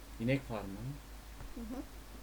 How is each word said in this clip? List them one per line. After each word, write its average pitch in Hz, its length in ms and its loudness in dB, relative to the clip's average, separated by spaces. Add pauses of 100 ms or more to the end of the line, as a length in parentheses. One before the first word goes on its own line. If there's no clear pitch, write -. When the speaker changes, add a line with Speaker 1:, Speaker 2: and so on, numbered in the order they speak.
(200)
Speaker 1:
İnek 131 280 8
farmı 104 200 0
mı? 113 260 -2 (600)
Speaker 2:
Hı 240 60 -4
hı. 240 220 -2 (400)